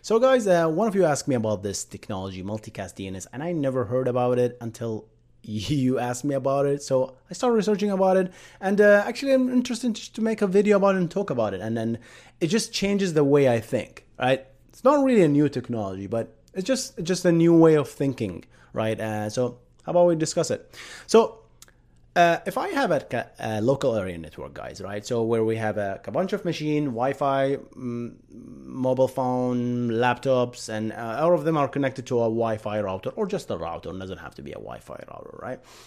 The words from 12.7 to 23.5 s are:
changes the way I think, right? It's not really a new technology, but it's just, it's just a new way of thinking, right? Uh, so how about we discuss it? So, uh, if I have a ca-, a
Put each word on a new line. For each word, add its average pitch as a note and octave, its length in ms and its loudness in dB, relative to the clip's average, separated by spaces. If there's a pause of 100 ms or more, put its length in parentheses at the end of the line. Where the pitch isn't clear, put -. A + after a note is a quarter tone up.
changes G3 440 0
the D3+ 80 4
way C#3 260 6
I A#2 100 4
think, - 460 -6 (140)
right? B2+ 260 0 (240)
It's - 140 -20
not C#4 200 4
really B3 200 4
a D#3+ 40 6
new D3 220 4
technology, G#2 560 -6
but A2+ 320 -6 (160)
it's F#3+ 140 -6
just, C4 320 -4
it's E3 80 -6
just F3+ 180 -2
a F3 60 6
new E3+ 260 6
way E3 160 8
of D3 160 2
thinking, B2 560 -4 (260)
right? A2 280 -2
Uh, G#2+ 320 -4
so B2 260 -4 (260)
how D#3+ 100 -6
about F3 120 6
we F3 100 4
discuss D#3+ 360 -2
it? - 260 -6 (300)
So, - 320 4 (720)
uh, E3+ 320 6
if F3+ 120 -4
I D#4 140 -4
have C#4 200 0
a C#3+ 80 2
ca-, - 300 -6 (100)
a A2 220 -4